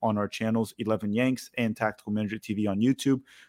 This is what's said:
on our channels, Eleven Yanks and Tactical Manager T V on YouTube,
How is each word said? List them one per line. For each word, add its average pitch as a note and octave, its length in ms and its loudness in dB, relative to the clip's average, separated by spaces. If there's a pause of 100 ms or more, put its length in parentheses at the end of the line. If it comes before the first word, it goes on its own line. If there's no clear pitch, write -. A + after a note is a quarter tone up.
on A2 160 0
our G2+ 100 0
channels, A2 500 -2
Eleven G#2+ 360 0
Yanks B2+ 440 0
and A2+ 200 0
Tactical G#2+ 340 -4
Manager G#2+ 260 -2
T - 160 -6
V G#2 140 0
on G2 140 0
YouTube, C3+ 400 2 (280)